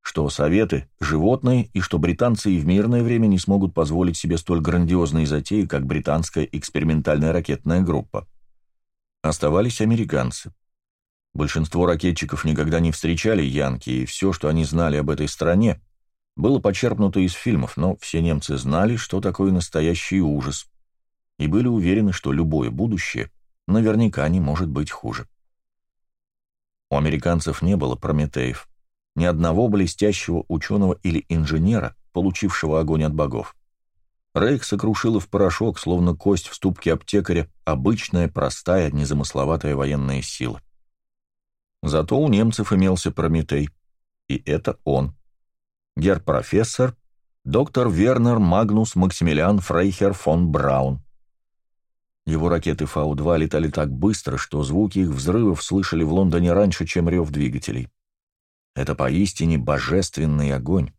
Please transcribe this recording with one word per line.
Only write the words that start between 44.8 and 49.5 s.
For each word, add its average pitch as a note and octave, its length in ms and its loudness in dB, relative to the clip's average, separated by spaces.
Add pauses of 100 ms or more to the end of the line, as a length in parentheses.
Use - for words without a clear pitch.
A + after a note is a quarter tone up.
он. C#2 320 -2 (800)
Герр-профессор, F#2+ 1000 0 (480)
доктор - 440 0
Вернер A#2 500 4
Магнус G#2+ 560 2
Максимилиан F2 640 2